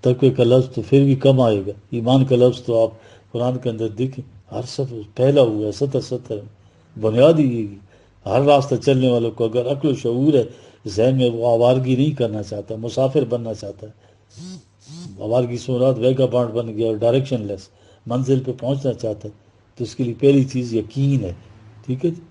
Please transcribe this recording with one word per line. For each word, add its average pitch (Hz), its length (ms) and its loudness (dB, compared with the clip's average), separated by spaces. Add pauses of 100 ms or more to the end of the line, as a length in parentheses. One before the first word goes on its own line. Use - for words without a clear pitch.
तकवे 127 280 4
का 127 120 0
लफ्ज़ 127 260 4
तो - 140 -8
फिर 139 220 4
भी 139 120 4
कम 131 240 4
आएगा, 101 320 0 (200)
ईमान 127 320 2
का 131 120 2
लफ्ज़ 123 260 4
तो 113 220 2
आप 113 140 -8 (320)
कुरान 123 260 -2
के 127 120 -4
अंदर 110 220 -6
देखें, 131 320 -6 (280)
हर 113 140 -8
सफ़र 123 380 -8 (140)
फैला 139 240 4
हुआ 107 240 0
है, 104 80 -4
सतर 139 280 -2
सतर 120 460 -10 (480)
बुनियादी 127 480 4
यही। 113 340 -4 (480)
हर 104 180 0
रास्ता 139 340 4
चलने 131 340 2
वालों 117 200 0
को 113 160 -2
अगर 117 200 -2
अक्ल 139 300 -2
शऊर 131 400 2
है, 113 100 2 (400)
जहन 113 280 2
में 127 160 2
वो 117 220 0
आवारगी 127 420 2
नहीं 147 200 0
करना 107 280 -2
चाहता, 104 340 -10
मुसाफिर 131 500 -2
बनना 117 260 -6
चाहता 104 340 -14
है, 107 60 -20 (1300)
आवारगी 120 360 -2
से 127 140 -8
मुराद 127 280 2
वेगाबांड 127 520 2
बन 113 180 -4
गया 110 180 -2
और 110 120 -2
directionless, 117 720 -2 (360)
मंजिल 127 380 0
पे 127 100 -6
पहुंचना 139 400 -4
चाहता 107 340 -8
है, 107 60 -14 (460)
तो 123 40 -4
इसके 117 200 -6
लिए 117 120 -4
पहली 139 300 4
चीज़ 123 300 -6
यकीन 135 460 0
है, 87 140 -8 (520)
ठीक 127 180 -4
है। 170 60 0 (200)